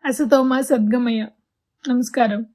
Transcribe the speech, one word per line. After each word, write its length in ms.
అసతోమ 540
సద్గమయ. 640
నమస్కారం. 640